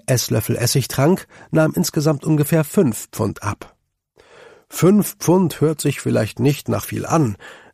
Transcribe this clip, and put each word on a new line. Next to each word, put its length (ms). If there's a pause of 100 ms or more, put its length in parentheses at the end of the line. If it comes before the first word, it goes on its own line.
Esslöffel 500
Essig 320
trank, 400 (240)
nahm 220
insgesamt 500
ungefähr 400
fünf 480
Pfund 320
ab. 320 (920)
Fünf 480
Pfund 420
hört 220
sich 180
vielleicht 400
nicht 300
nach 160
viel 200
an, 300 (380)